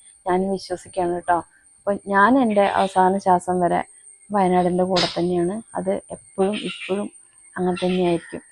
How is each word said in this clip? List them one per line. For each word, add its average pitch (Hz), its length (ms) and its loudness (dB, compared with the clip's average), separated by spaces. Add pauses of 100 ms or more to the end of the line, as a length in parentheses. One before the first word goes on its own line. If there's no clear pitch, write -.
(260)
ഞാനും 190 240 0
വിശ്വസിക്കുകയാണ് 180 640 -6
കേട്ടോ. 175 240 -2 (340)
അപ്പൊ - 200 -6 (140)
ഞാൻ 202 320 4
എൻ്റെ 208 300 2
അവസാന 190 500 2
ശ്വാസം 180 420 0
വരെ 175 200 0 (500)
വയനാടിൻ്റെ 180 540 2
കൂടെ 180 240 0 (100)
തന്നെയാണ്. 180 440 -2 (120)
അത് 185 180 -4 (180)
എപ്പോഴും - 460 -4
ഇപ്പോഴും 196 520 -6 (480)
അങ്ങനെ 180 200 -2
തന്നെയായിരിക്കും. 180 760 -2